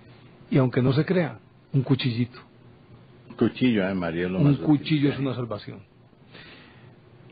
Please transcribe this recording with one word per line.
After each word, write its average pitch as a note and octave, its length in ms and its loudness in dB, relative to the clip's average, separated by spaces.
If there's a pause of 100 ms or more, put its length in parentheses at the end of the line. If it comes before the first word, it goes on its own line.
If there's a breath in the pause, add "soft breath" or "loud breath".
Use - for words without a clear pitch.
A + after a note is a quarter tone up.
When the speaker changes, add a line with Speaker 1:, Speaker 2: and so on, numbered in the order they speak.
(500)
Speaker 1:
Y F#3 80 4
aunque B2+ 240 2
no C3 100 4
se D3 120 2
crea, D#3 340 -2 (340)
un C#3 100 2
cuchillito. A#2+ 560 -2 (1000)
Speaker 2:
Cuchillo, A2+ 460 2
Ave F#2+ 100 -2
María, F2 320 -2
es F2+ 60 -4
lo F#3 60 -4
Speaker 1:
Un D3+ 60 2
Speaker 2:
más C#3+ 100 6
útil - 120 -6
Speaker 1:
cuchillo D3 420 2
Speaker 2:
que A#2 60 -2
Speaker 1:
es A2+ 40 -12
Speaker 2:
hay. C#3 80 -4
Speaker 1:
una B2 80 -4
salvación. A2 480 -10 (1500 loud breath)